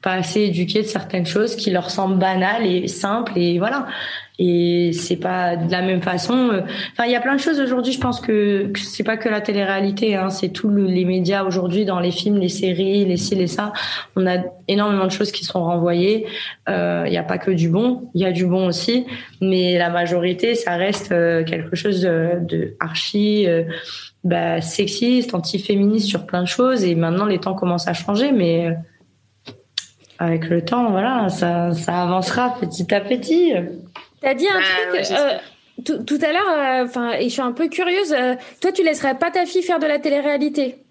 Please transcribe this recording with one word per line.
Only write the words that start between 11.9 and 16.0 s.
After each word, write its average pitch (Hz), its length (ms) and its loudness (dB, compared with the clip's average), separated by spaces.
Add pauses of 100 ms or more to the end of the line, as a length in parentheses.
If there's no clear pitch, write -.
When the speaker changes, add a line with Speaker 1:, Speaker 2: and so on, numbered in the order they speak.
Speaker 1:
les 180 100 0
films, 208 260 0
les 180 140 2
séries, 190 560 0
les 180 100 2
ci, - 180 -2
les 185 120 2
ça. 208 260 -4 (420)
On 190 120 2
a 180 120 2 (300)
énormément 202 380 2
de 185 40 2
choses 202 220 -2
qui - 120 -8
sont 180 200 -2
renvoyées. 175 640 2 (420)